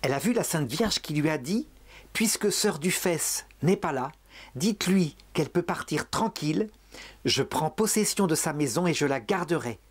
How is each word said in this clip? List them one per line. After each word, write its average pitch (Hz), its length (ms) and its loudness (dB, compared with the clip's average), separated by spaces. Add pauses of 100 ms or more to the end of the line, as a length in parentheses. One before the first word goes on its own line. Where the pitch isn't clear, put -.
elle 131 100 0
a 139 60 0
vu 214 140 0
la 202 120 2
Sainte 147 240 0
Vierge 196 320 0
qui 151 140 -6
lui 151 160 2
a 156 80 0
dit : « 190 280 -2 (460)
Puisque 214 400 0
sœur 185 260 0
Dufesse 170 680 -2 (160)
n'est 190 140 4
pas 170 160 -2
là, 135 200 -2 (420)
dites-lui 180 600 2 (160)
qu'elle 151 160 0
peut 175 140 0
partir 151 460 -4
tranquille, 202 600 -2 (560)
je 127 180 2
prends 156 280 0
possession 208 560 2
de 156 100 2
sa 156 160 -2
maison 151 340 0
et 160 80 2
je 147 120 2
la 135 120 2
garderai. 156 640 -2 (100)